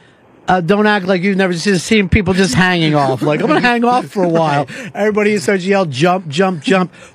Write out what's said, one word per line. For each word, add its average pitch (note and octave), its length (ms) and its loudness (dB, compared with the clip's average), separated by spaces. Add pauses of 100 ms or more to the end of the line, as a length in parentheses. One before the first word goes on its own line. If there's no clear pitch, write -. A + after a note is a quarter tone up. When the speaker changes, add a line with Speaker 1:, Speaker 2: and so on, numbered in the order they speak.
(480)
Speaker 1:
uh, F#3 140 2
don't G3+ 260 2
act G3+ 200 0
like F3+ 160 0
you've G3+ 120 0
never F#3+ 160 0
seen, F3+ 260 -2
seen G#3 300 0
people F#3+ 260 0
just F#3 200 0
hanging E3+ 420 2
off. C3+ 260 0
Like, D3+ 200 0
"I'm A3+ 60 -2
gonna D#4 120 2
hang A#3+ 240 0
off B3 220 0
for G3 180 -4
a F3 60 0
while." D3+ 360 0 (160)
Speaker 2:
<laughs> G3 140 -14
Speaker 1:
Everybody G#3 440 0
starts F#3+ 260 -2
to F#3+ 40 -2
yell, G3 160 2
"Jump, E3 440 -2
jump, F3 340 -2
jump." F#3 300 0 (220)